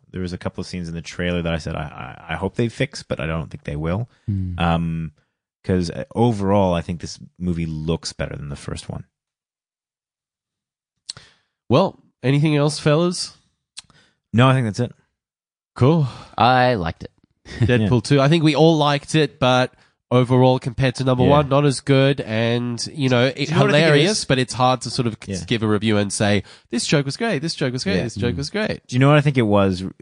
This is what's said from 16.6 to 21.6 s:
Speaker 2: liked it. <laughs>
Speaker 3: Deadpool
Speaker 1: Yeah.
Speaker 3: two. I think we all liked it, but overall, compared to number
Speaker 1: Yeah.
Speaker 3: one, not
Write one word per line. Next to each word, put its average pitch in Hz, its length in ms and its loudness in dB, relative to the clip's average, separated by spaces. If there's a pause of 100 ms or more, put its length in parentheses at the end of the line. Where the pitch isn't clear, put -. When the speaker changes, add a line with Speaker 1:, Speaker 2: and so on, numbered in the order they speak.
Speaker 2:
liked 82 280 -6
it. - 80 -18 (360)
<laughs> - 120 -12
Speaker 3:
Deadpool 110 320 2
Speaker 1:
Yeah. 123 100 4
Speaker 3:
two. 139 200 2
I 135 60 4
think 165 160 2
we 156 120 2
all 160 220 6
liked 143 380 -2
it, 151 240 0
but 127 340 2 (380)
overall, 127 480 4
compared 127 360 -2
to - 100 -4
number 127 180 2
Speaker 1:
Yeah. 127 60 6
Speaker 3:
one, 147 200 4
not 143 160 2